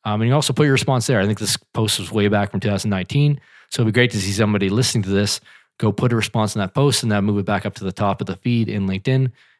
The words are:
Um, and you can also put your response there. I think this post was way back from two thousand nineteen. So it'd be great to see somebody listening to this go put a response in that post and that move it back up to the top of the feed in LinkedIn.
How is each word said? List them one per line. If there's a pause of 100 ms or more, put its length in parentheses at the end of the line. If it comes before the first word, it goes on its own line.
Um,
and
you
can
also
put
your
response
there.
I
think
this (160)
post
was
way
back
from
two
thousand
nineteen. (300)
So
it'd
be
great
to
see
somebody
listening
to
this (380)
go
put
a
response
in
that
post
and
that
move
it
back
up
to
the
top
of
the
feed
in
LinkedIn. (280)